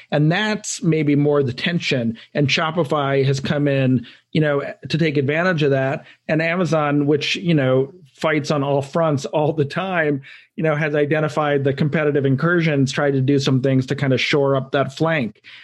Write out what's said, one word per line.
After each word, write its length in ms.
And 220
that's 500
maybe 320
more 280
the 100
tension. 640
And 160
Shopify 800
has 140
come 280
in, 380
you 80
know, 220
to 100
take 200
advantage 440
of 100
that. 340
And 120
Amazon, 680
which, 300
you 160
know, 400
fights 360
on 120
all 180
fronts 460
all 260
the 140
time, 560
you 80
know, 120
has 180
identified 720
the 100
competitive 500
incursions, 640
tried 220
to 80
do 180
some 220
things 260
to 80
kind 200
of 60
shore 360
up 160
that 220
flank. 480